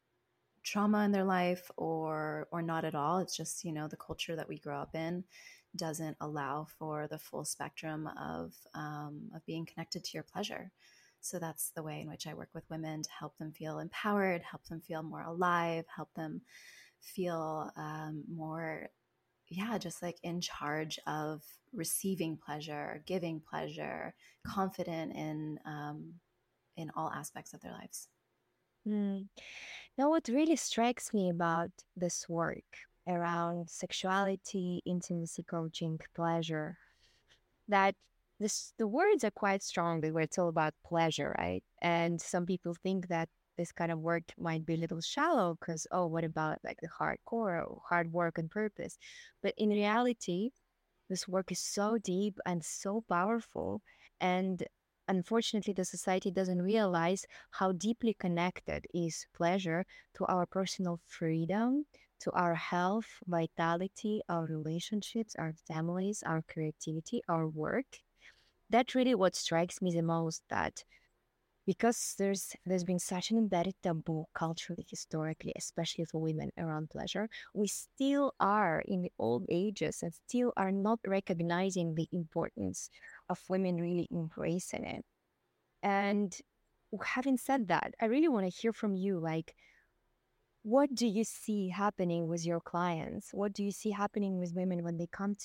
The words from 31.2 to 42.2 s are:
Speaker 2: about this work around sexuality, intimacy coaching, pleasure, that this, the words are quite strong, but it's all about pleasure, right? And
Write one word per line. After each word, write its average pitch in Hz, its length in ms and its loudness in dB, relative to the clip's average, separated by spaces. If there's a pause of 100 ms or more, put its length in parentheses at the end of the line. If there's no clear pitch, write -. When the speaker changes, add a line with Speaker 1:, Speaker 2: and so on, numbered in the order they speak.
Speaker 2:
about 170 400 2 (260)
this 175 320 -2
work 165 360 -2 (440)
around 170 640 0
sexuality, 190 1160 0
intimacy 170 560 -2
coaching, 160 560 -2 (160)
pleasure, 165 640 0 (920)
that 196 260 6 (440)
this, - 400 -2
the 226 80 2
words 311 380 6
are 214 60 4
quite 196 320 2
strong, 170 380 2
but 156 220 2
it's 156 160 0
all 175 100 6
about 160 260 2 (120)
pleasure, 165 520 2
right? - 240 0 (180)
And 170 400 2